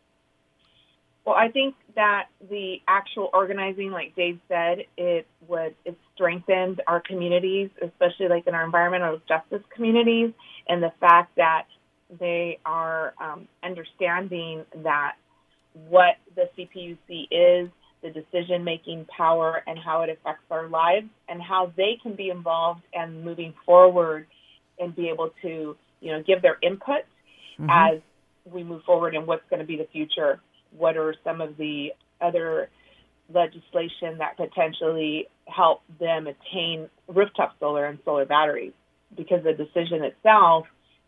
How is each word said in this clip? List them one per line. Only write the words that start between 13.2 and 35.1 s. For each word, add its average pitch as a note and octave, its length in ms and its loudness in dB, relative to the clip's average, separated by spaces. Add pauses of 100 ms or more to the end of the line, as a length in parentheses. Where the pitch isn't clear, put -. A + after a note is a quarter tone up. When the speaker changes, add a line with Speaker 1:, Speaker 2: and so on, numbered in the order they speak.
Speaker 1:
um, D#3+ 260 -14 (160)
understanding F3 1040 -6 (120)
that D3 360 -4 (760)
what F3 280 6 (200)
the F3+ 200 -2
C F3+ 100 -14
P F#3 160 -18
U E3+ 160 -14 (100)
C E3 220 -14
is, F3 400 4 (320)
the E3+ 80 -12
decision-making E3+ 960 -6
power, E3 600 0
and E3 100 -10
how E3 240 -4
it D#3+ 80 -2
affects D#3 400 -10
our E3 180 -6
lives, E3+ 400 2 (220)
and E3+ 100 -10
how F3+ 380 -2
they G#3+ 240 0
can G#3+ 140 -10
be G3 160 -8
involved E3+ 500 -2 (120)
and E3 300 -10
moving E3 300 -10 (100)
forward F3 600 8 (540)
and F3 160 -8
be E3+ 140 -4
able D#3+ 200 -4 (140)
to, D#3+ 340 -10 (240)
you D#3+ 100 -10
know, D#3 120 -6
give F#3 180 2
their F3+ 220 2
input G3 400 -2 (560)
Speaker 2:
Mm-hmm. D3+ 100 -6
Speaker 1:
as E3 320 4 (500)
we F3 120 -12
move E3+ 220 -12
forward E3+ 280 2
and D#3+ 140 -6
what's E3 240 -2
gonna E3 140 -6
be D#3+ 100 -8
the D#3 160 -8
future. D3+ 480 -2 (360)
What D#3+ 220 0
are D#3 160 -2 (100)
some E3 180 -6
of D3+ 160 -10
the D3+ 360 -8 (260)
other E3 500 -2 (640)
legislation E3+ 840 -4
that D#3 200 -6
potentially D#3+ 920 -4 (200)